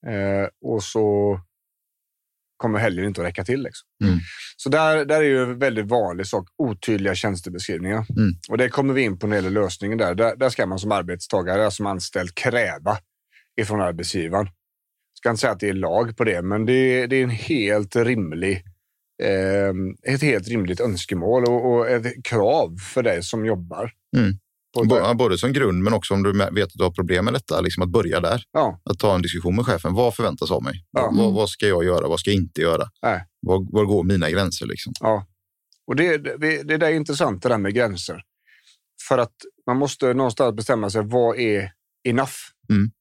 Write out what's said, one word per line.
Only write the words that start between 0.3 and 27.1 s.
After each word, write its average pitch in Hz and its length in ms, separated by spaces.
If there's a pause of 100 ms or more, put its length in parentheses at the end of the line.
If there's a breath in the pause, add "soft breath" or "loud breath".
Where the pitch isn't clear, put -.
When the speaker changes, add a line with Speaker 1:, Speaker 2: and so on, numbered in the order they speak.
Speaker 1:
och 117 180
så 104 560 (1160)
kommer 110 220
helgen 98 260
inte 98 160
att 85 60
räcka 87 180
till, 127 180
liksom. - 240 (180)
Speaker 2:
Mm. 92 140 (380 loud breath)
Speaker 1:
Så - 120
där, 156 360
där 151 120
är 156 60
ju 135 200
en 123 160
väldigt 120 280
vanlig 95 400
sak, 98 220 (100)
otydliga 101 560
tjänstebeskrivningar. 92 920 (100)
Speaker 2:
Mm. 107 160 (160)
Speaker 1:
Och 110 100
det 123 100
kommer 135 260
vi 135 80
in 101 160
på 107 80
när 104 100
det 98 60
gäller 95 180
lösningen 101 380
där. 104 160
Där, 110 220
där 131 140
ska 113 160
man 92 120
som 104 140
arbetstagare, 92 800
som 101 160
anställd, 90 480
kräva 104 640 (600 soft breath)
ifrån 107 200
arbetsgivaren. 87 680 (680)
Ska - 160
inte 113 100
säga 123 120
att 90 80
det 104 80
är 98 60
lag 95 420
på 123 80
det, 90 180
men 104 240
det, 127 400
det 127 100
är 131 80
en 123 60
helt 107 680
rimlig, 95 680 (580)
ehm, 95 800
ett 131 200
helt 110 260
rimligt 98 320
önskemål 104 640
och, 120 280
och 120 180
ett 120 340
krav 110 520 (180)
för 127 80
dig 104 200
som 110 240
jobbar. 98 460 (240)
Speaker 2:
Mm. 107 160 (420)
Speaker 1:
På 120 80
ett 110 60
Speaker 2:
Bo-, 120 100
ja, 107 160
både 117 240
som 127 140
grund, 101 300
men 107 120
också 98 200
om 98 80
du 98 100
mä-, 98 220
vet 101 100
att - 100
du - 100
har 90 60
problem 90 340